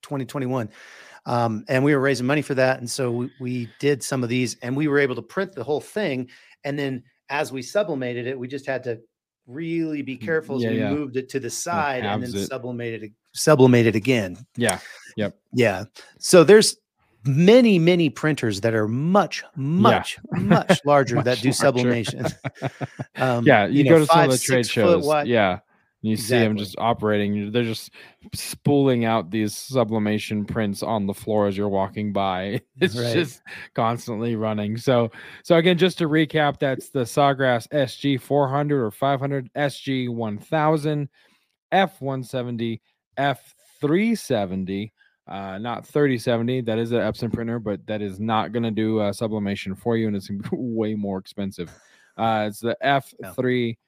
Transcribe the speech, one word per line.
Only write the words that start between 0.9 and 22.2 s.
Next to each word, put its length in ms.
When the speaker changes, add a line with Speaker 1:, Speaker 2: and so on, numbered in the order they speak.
Speaker 1:
Um, 420
and 160
we 100
were 60
raising 260
money 160
for 120
that. 240
And 100
so 220
we, 200
we 280
did 220
some 200
of 60
these 340
and 140
we 120
were 100
able 180
to 60
print 320
the 100
whole 160
thing. 480
And 140
then 240
as 240
we 100
sublimated 680
it, 100
we 80
just 200
had 180
to 160
really 560
be 140
Speaker 2:
Mm, 80
Speaker 1:
careful 320
as 80
Speaker 2:
yeah, 60
Speaker 1:
we 80
Speaker 2:
yeah. 140
Speaker 1:
moved 240
it 140
to 80
the 100
Speaker 2:
Kinda 20
Speaker 1:
side 540
and 180
then 80
Speaker 2:
halves 40
it. 120
Speaker 1:
sublimated 580
it, 80
sublimated 640
again. 420
Speaker 2:
Yeah. 220
Yep. 200
Speaker 1:
Yeah. 320
So 260
there's 320
many, 560
many 280
printers 520
that 140
are 120
much, 560
Speaker 2:
Yeah. 60
Speaker 1:
much, 640
Speaker 2:
<laughs> 60
Speaker 1:
much 540
larger 320
Speaker 2:
Much 80
Speaker 1:
that 140
do 100
Speaker 2:
larger. 100
Speaker 1:
sublimation. 720